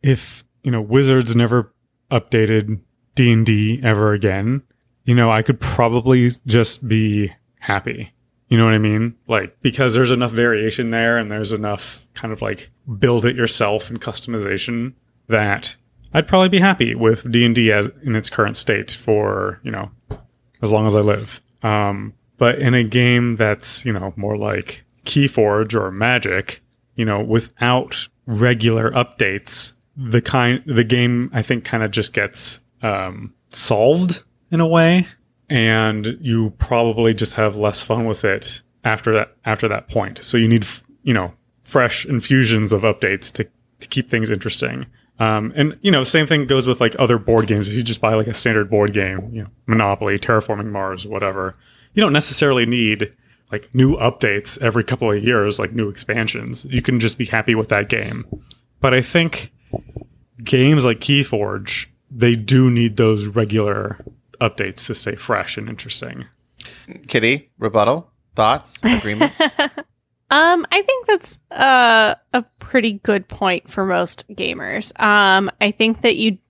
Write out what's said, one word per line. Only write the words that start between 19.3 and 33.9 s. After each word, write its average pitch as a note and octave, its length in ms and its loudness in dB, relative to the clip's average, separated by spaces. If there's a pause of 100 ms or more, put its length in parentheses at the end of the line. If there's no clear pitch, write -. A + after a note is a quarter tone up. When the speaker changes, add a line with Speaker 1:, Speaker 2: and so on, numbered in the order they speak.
Speaker 1:
you A#2+ 80 -8
know, G2 180 -8 (720)
as G#2+ 100 0
long G#2+ 140 2
as G#2 100 2
I G#2+ 60 4
live. G#2 400 -2 (220)
Um, G#2 500 -2 (240)
but B2 220 2
in B2+ 140 2
a B2 100 4
game A#2+ 520 2
that's, G#2+ 500 -2
you A#2 80 -2
know, F#2+ 220 -8
more G#2 220 -4
like G#2 460 -6 (220)
Keyforge A2 680 2
or G2 180 -2
Magic, G2+ 680 -2 (340)
you A#2 100 -2
know, G#2 160 0
without A#2+ 840 -2 (200)
regular A2+ 640 2
updates, - 840 -2 (240)
the A#2+ 240 0
kind, B2+ 440 0
the A#2+ 180 2
game, A#2+ 500 0
I A2+ 80 -2
think, A#2 240 -4
kinda A2 240 -2
just G2+ 240 -4
gets, - 460 -4 (240)
um, G2 500 -6 (180)
solved D#3 720 2 (280)